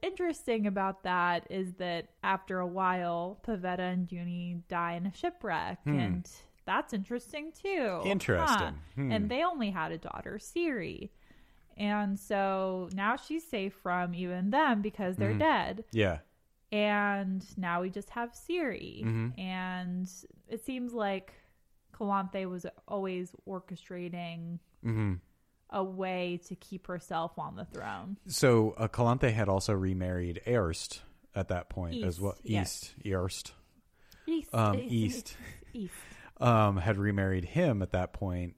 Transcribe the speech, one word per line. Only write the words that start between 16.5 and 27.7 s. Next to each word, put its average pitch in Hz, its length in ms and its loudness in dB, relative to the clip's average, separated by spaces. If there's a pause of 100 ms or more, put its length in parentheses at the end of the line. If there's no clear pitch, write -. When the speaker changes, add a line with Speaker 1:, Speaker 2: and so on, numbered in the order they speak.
Speaker 1:
And 202 720 2 (120)
now 175 240 0
we 185 80 0
just 202 220 -8
have 240 220 -4
Ciri. - 720 -4
Speaker 2:
Mm-hmm. 113 360 0
Speaker 1:
And 185 720 -4 (380)
it 226 180 -8
seems 247 280 -4
like 196 400 -2 (600)
Calanthe 196 560 0
was 180 160 -6 (220)
always 185 440 -4 (160)
orchestrating 175 1120 -8 (260)
Speaker 2:
Mm-hmm. 110 280 2 (560)
Speaker 1:
a 190 140 -2
way 185 640 -2
to 185 80 -10
keep - 320 -12
herself 170 500 -4
on 151 180 -8
the 196 100 -8
throne. 107 600 -8